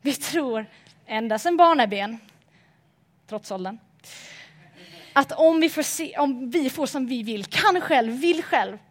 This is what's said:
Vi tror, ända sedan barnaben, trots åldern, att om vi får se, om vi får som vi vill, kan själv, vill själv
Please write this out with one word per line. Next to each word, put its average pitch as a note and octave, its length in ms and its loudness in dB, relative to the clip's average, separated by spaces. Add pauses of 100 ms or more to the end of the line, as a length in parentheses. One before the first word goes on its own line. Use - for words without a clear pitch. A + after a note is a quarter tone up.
Vi C#4 120 -2
tror, B3 520 -4 (400)
ända A3 340 -2
sedan F4 180 0
barnaben, A3+ 600 4 (1080)
trots G#3+ 240 -10
åldern, F#3+ 260 -8 (1400)
att C#4 180 2
om D#4+ 280 4
vi D#4 100 4
får D#4 120 -6
se, - 360 -6
om C4+ 320 -2
vi B3+ 200 0
får C#4+ 160 -4
som C4 220 -4
vi A#3+ 160 -6
vill, G#3 220 -6
kan F#4 360 0
själv, A#3 320 0
vill D#4+ 300 0
själv G#3 340 -2 (140)